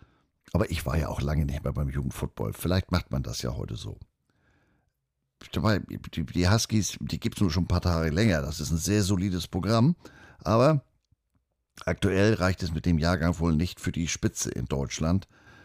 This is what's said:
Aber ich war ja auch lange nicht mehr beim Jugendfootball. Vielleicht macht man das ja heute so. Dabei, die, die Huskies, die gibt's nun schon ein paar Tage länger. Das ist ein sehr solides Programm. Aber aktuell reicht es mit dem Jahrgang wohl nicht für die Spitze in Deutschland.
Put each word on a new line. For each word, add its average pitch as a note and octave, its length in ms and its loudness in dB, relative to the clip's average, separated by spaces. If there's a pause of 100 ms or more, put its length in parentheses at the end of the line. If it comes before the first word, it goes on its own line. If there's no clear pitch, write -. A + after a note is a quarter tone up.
(520)
Aber E2+ 180 0
ich - 160 -4
war C2 100 -2
ja D2+ 120 0
auch - 140 -6
lange D2 240 0
nicht C2+ 180 -4
mehr C#2+ 80 -2
beim C#2+ 160 -4
Jugendfootball. C2 640 -6
Vielleicht F#2 400 -2
macht - 180 -2
man C2+ 120 -2
das A#1+ 200 -8
ja B1 140 -4
heute G1+ 180 -8
so. - 240 -12 (1500)
Dabei, G2 280 2
die, - 440 -8
die F2 240 2
Huskies, A2 520 2
die D2 180 -4
gibt's - 220 -6
nun G2 100 2
schon E2+ 140 0
ein - 40 -2
paar F2+ 120 2
Tage E2 300 2
länger. E2+ 320 4
Das D#2 180 -6
ist C#2 100 -6
ein E2 60 2
sehr G2+ 260 2
solides F#2 460 0
Programm. A2+ 480 2 (460)
Aber C3 420 4 (1000)
aktuell G2 480 2
reicht F#2 280 0
es E2 100 -2
mit D#2 120 -4
dem E2+ 140 4
Jahrgang E2 400 2
wohl E2 180 2
nicht E2+ 240 -2
für - 100 -4
die E2 160 -2
Spitze - 440 -4
in - 160 -6
Deutschland. D#2 600 -2 (380)